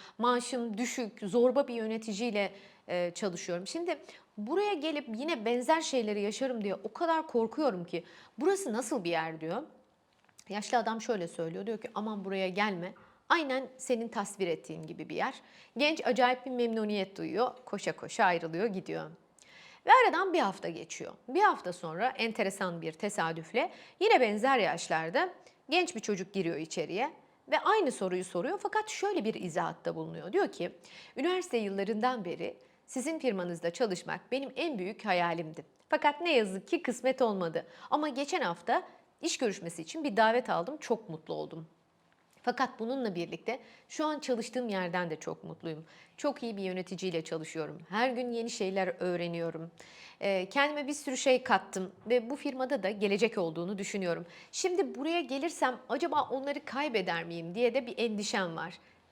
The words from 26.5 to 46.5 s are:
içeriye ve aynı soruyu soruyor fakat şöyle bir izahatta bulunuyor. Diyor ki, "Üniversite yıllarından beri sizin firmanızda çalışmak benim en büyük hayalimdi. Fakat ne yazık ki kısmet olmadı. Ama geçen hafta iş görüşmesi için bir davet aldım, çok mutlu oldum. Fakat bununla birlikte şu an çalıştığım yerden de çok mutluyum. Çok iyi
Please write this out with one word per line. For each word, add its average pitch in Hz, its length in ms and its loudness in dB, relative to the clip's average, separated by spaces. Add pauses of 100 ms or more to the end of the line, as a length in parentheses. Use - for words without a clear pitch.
içeriye 165 540 -4 (380)
ve 294 120 2
aynı 370 320 4
soruyu 185 320 -2
soruyor 254 380 -2
fakat 427 260 -2
şöyle 370 360 0
bir 220 100 0
izahatta 170 600 -4
bulunuyor. 160 380 -8
Diyor 349 200 2
ki, - 180 -4 (460)
"Üniversite 349 400 0
yıllarından 208 680 0
beri 156 320 -6 (300)
sizin 294 320 -2
firmanızda 175 540 0
çalışmak 175 480 -2 (120)
benim 262 240 -2
en 294 220 -2
büyük 202 260 -6
hayalimdi. 170 600 0 (240)
Fakat 302 320 2
ne 339 160 4
yazık 196 320 2
ki 339 140 0
kısmet 262 400 0
olmadı. 180 440 0 (240)
Ama 302 180 2
geçen 285 320 -2
hafta 262 420 0 (400)
iş 330 160 -2
görüşmesi 170 440 -2
için 311 220 -6
bir 214 120 -2
davet 226 340 6
aldım, 175 260 0
çok - 320 -4
mutlu 160 260 -8
oldum. 156 320 -8 (760)
Fakat 247 360 0
bununla 233 360 -2
birlikte 170 460 -4 (280)
şu 311 180 -2
an 302 120 -2
çalıştığım 247 500 -2
yerden 180 420 0
de 156 60 -4
çok - 280 -8
mutluyum. 165 400 -8 (320)
Çok 285 260 -2
iyi 226 140 -6